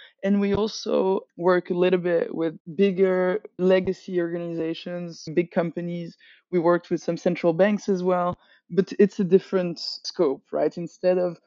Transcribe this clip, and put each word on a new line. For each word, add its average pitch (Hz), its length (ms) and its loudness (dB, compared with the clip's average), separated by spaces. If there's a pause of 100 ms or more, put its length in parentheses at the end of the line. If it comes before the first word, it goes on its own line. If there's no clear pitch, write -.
(240)
And 202 160 2
we 202 160 0
also 190 680 -2 (160)
work 175 320 2
a 185 40 -2
little 180 260 2
bit 170 340 -2
with 165 240 -4 (180)
bigger 185 640 2 (160)
legacy 185 640 0
organizations, 170 1120 -6
big 170 180 0
companies. 175 640 -4 (360)
We 175 80 2
worked 170 300 2
with 170 120 -2
some 170 160 -4
central 180 340 0
banks 196 380 2
as 185 120 0
well, 180 360 0 (320)
but 185 280 -2
it's 202 220 4
a 196 60 0
different 180 540 0
scope, - 640 -4 (100)
right? 151 240 0
Instead 180 400 -2
of 175 300 -2